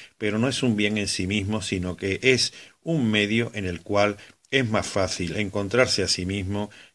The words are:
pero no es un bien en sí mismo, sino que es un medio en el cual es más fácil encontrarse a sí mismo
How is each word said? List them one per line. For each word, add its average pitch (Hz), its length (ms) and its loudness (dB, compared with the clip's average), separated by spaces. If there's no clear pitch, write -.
pero 107 220 -2
no 120 80 2
es 131 160 -2
un 120 120 4
bien 104 220 2
en 101 100 -2
sí 92 200 -4
mismo, 104 340 0
sino 90 360 -4
que 98 260 -4
es 127 300 4
un 147 300 0
medio 107 440 2
en 104 100 -4
el 90 160 -6
cual 101 360 2
es 131 180 2
más 104 180 0
fácil 90 480 -2
encontrarse 104 680 0
a 92 60 0
sí 90 180 -2
mismo 101 440 -4